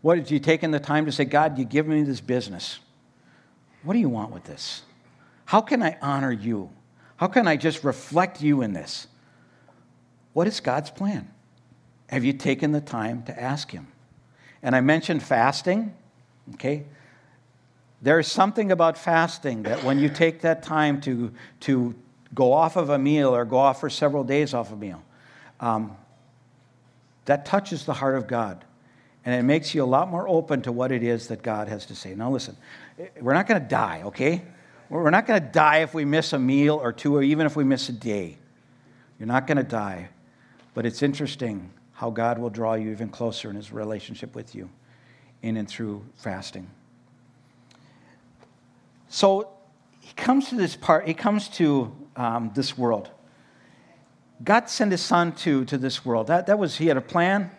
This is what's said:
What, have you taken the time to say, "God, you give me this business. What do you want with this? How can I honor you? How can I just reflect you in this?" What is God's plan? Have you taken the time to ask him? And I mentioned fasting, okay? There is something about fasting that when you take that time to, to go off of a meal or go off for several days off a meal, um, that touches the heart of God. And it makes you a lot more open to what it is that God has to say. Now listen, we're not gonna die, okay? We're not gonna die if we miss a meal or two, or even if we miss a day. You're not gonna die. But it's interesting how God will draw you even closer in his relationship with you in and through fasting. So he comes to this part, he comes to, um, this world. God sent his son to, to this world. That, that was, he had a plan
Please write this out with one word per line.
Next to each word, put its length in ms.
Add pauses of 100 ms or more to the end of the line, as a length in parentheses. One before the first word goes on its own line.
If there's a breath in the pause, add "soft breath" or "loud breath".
What, 180
have 100
you 100
taken 320
the 80
time 260
to 60
say, 140
"God, 320
you 80
give 220
me 160
this 180
business. 580 (1040 soft breath)
What 100
do 60
you 100
want 220
with 120
this? 400 (640 soft breath)
How 160
can 200
I 200
honor 300
you? 380 (460 soft breath)
How 120
can 200
I 80
just 280
reflect 580
you 200
in 120
this?" 340 (1300 soft breath)
What 120
is 140
God's 300
plan? 420 (800)
Have 160
you 80
taken 400
the 80
time 420
to 180
ask 300
him? 160 (760 soft breath)
And 140
I 60
mentioned 420
fasting, 720 (600)
okay? 280 (1160 soft breath)
There 180
is 100
something 400
about 280
fasting 680
that 220
when 120
you 120
take 320
that 200
time 400
to, 300 (300 loud breath)
to 340 (380)
go 180
off 240
of 140
a 100
meal 340
or 120
go 120
off 220
for 100
several 360
days 280
off 200
a 20
meal, 260 (600 loud breath)
um, 340 (1300)
that 220
touches 400
the 80
heart 220
of 120
God. 380 (600 soft breath)
And 80
it 100
makes 300
you 100
a 20
lot 240
more 200
open 320
to 100
what 200
it 100
is 280
that 120
God 260
has 200
to 80
say. 180
Now 160
listen, 260 (640 loud breath)
we're 140
not 140
gonna 120
die, 460
okay? 380 (440 loud breath)
We're 220
not 160
gonna 140
die 380
if 180
we 100
miss 280
a 60
meal 360
or 180
two, 220
or 80
even 240
if 80
we 80
miss 260
a 40
day. 440 (800 soft breath)
You're 100
not 200
gonna 160
die. 460 (680 soft breath)
But 100
it's 160
interesting 720 (220)
how 180
God 260
will 140
draw 240
you 160
even 180
closer 400
in 60
his 160
relationship 640
with 180
you 160 (720 soft breath)
in 160
and 100
through 380 (100)
fasting. 540 (2500 soft breath)
So 400 (520)
he 120
comes 360
to 60
this 200
part, 320
he 60
comes 360
to, 460 (200)
um, 380
this 240
world. 320 (1300 soft breath)
God 260
sent 220
his 100
son 360
to, 280
to 120
this 280
world. 220
That, 200
that 120
was, 160
he 120
had 100
a 40
plan 580